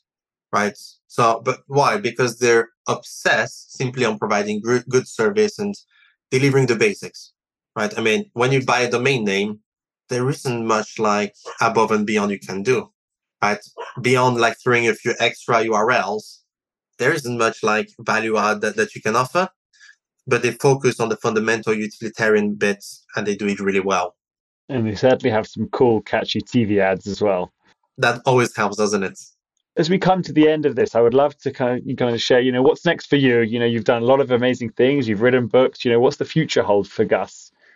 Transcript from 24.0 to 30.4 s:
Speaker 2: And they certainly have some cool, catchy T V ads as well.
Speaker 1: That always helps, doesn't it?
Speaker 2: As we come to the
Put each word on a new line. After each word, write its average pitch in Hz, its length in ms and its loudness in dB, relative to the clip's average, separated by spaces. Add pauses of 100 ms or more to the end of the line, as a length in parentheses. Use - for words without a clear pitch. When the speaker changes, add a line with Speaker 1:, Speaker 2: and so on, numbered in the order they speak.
Speaker 2:
And 123 180 -2
they 107 80 -4
certainly 127 360 2
have 110 160 -2
some 110 220 -8
cool, 117 340 2
catchy - 380 -4
T 120 240 0
V 101 160 0
ads 95 260 0
as 98 160 -6
well. 92 300 -2 (440)
Speaker 1:
That 120 300 -2
always 123 280 2
helps, 104 220 -4
doesn't 104 260 0
it? 92 160 -8 (580)
Speaker 2:
As 165 140 0
we 190 80 2
come 180 240 2
to 151 100 -8
the 151 160 6